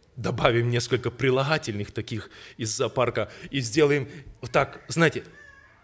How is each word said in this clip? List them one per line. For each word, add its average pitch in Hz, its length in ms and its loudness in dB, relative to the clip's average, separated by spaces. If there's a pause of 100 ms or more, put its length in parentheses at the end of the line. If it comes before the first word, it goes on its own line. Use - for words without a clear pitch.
(180)
добавим 120 540 2
несколько 120 400 0
прилагательных 131 800 0
таких 110 380 -8 (280)
из 110 120 -4
зоопарка 120 600 -2 (200)
и 135 100 -2
сделаем 139 500 2 (300)
вот 117 120 -14
так, - 360 0
знаете, 160 360 2 (600)